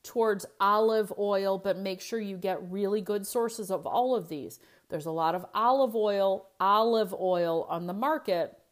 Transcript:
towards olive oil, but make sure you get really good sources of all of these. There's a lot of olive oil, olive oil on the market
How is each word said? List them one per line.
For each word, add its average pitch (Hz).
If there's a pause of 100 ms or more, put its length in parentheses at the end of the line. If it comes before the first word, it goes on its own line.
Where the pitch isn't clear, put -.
towards 220 (160)
olive 214
oil, 196
but 190
make 190
sure 226
you 196
get 180
really 202
good 202
sources 233
of 185
all 247
of 180
these. 139 (300)
There's 156
a 160
lot 165
of 180
olive 240
oil, 196 (120)
olive 214
oil 175
on 170
the 180
market 208 (140)